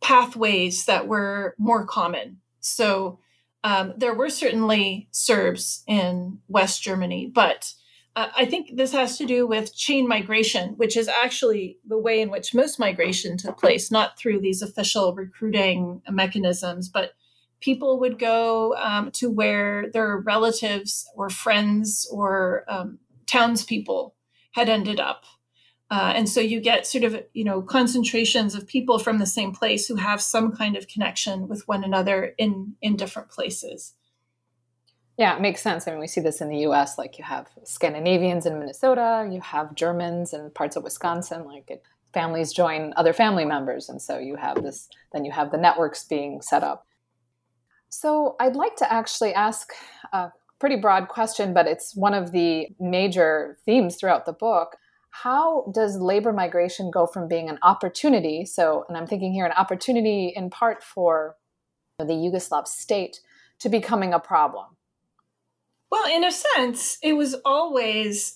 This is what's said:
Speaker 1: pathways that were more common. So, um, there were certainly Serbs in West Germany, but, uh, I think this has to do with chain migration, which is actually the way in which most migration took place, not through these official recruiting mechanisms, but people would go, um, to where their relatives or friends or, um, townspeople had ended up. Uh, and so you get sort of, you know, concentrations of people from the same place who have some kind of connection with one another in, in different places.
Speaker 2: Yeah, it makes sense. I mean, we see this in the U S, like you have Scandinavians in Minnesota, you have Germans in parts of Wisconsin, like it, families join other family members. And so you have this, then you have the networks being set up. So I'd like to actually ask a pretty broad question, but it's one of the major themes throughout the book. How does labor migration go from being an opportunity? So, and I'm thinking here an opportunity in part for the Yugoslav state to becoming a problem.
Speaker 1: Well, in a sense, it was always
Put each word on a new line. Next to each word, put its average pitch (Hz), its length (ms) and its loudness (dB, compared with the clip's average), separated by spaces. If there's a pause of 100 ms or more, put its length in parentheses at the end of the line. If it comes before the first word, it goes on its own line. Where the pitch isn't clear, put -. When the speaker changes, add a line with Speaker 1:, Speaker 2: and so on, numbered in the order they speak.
Speaker 1:
pathways 220 840 2
that 196 220 2
were 202 500 -2
more 214 280 2
common. 170 540 -4 (220)
So, 196 580 0 (440)
um, 196 340 0
there 233 160 0
were 247 160 0
certainly 214 800 0
Serbs 190 800 0
in 180 600 0
West 190 360 0
Germany, 185 420 -4
but, - 480 2 (420)
uh, 220 120 -2 (100)
I 247 80 4
think 254 320 -4
this 262 140 0
has 254 260 0
to 294 80 -4
do 247 220 2
with 220 280 -2
chain 269 320 2
migration, 214 680 0
which 226 180 2
is 226 120 2
actually 226 800 0
the 220 120 -2
way 220 240 2
in 214 80 -2
which - 240 -6
most 277 240 2
migration 180 600 -2
took - 220 -10
place, 165 300 4
not 220 300 0
through 208 200 0
these 190 220 0
official 196 540 0
recruiting 190 920 -2
mechanisms, 185 800 -2
but - 260 -4 (460)
people 262 400 0
would 254 200 0
go, 226 560 2
um, 208 380 -2
to 240 180 -2
where 208 580 0
their 220 300 -2
relatives 214 960 -2
or 196 160 -6
friends 208 800 0
or, 190 560 0
um, 190 320 -8 (260)
townspeople 220 880 0 (380)
had 233 180 0
ended 208 300 0
up. 139 260 -6 (640)
Uh, 196 240 0
and 220 120 2
so 202 120 0
you 220 200 0
get 226 280 2
sort 240 160 0
of, 220 200 0 (100)
you 226 100 -4
know, 196 180 -2
concentrations 233 920 2
of 202 100 -12
people 254 320 2
from 220 220 0
the 202 60 2
same 196 260 -2
place 208 360 -2
who 240 80 -4
have 208 240 0
some 220 320 0
kind 208 240 -2
of 190 120 -12
connection 190 600 -4
with 208 200 -10
one 196 160 -2
another 190 560 0
in, 208 420 -2
in 208 140 0
different - 340 -8
places. - 640 -10 (1200)
Speaker 2:
Yeah, 208 180 4
it 185 60 -6
makes 196 200 0
sense. 180 260 -2
I 165 40 -2
mean, 156 80 -8
we 156 80 -8
see - 140 -4
this 160 200 -2
in 151 80 -6
the 151 100 -4
U 151 140 2
S, 143 240 2
like 131 220 -10
you - 40 -18
have - 240 -10 (160)
Scandinavians 170 840 0
in 156 100 0
Minnesota, 226 760 0
you 185 100 -8
have 151 340 -6
Germans 175 580 -2
in 151 160 -12
parts 151 260 -4
of 151 80 -6
Wisconsin, 170 640 -6
like 143 240 -20
it, 135 140 -16 (300)
families 165 380 -2
join 156 460 0
other 165 160 6
family 196 320 4
members. 135 420 -4
And 131 140 -14
so 139 160 -6
you 135 200 -8
have 139 260 -4
this, - 260 -12 (240)
then 147 100 -6
you 143 80 -8
have 147 200 -2
the 156 60 0
networks 165 460 4
being 143 380 -6
set - 220 0
up. - 240 -6 (1000)
So 302 500 0
I'd 254 160 4
like 381 220 0
to - 140 2
actually - 440 0
ask 214 360 0 (400)
a 180 200 -4 (280)
pretty 277 180 2
broad 190 320 4
question, 214 440 -2
but 170 140 6
it's 165 280 -4
one 202 200 2
of 175 160 -2
the 170 380 2 (100)
major 175 880 2
themes 214 320 4
throughout 180 280 2
the 165 80 -6
book. - 440 0 (320)
How 285 640 0
does 208 220 0
labor 202 380 2
migration 180 580 0
go 175 160 4
from 175 220 -8
being 165 200 -2
an 147 120 -8
opportunity? 180 840 4
So, 160 460 2
and 170 80 -8
I'm 165 100 -8
thinking 190 240 -4
here 190 140 0
an 165 80 -2
opportunity 196 800 0
in 185 140 -8
part 226 340 0
for 160 540 0 (600)
the 160 60 -4
Yugoslav 165 640 -2
state - 540 -4 (380)
to 233 100 -4
becoming 196 440 0
a 170 60 4
problem. 139 460 0 (1200)
Speaker 1:
Well, 370 240 2
in 339 120 4
a 359 80 2
sense, 262 680 0
it 311 120 2
was 285 220 0 (100)
always 226 920 0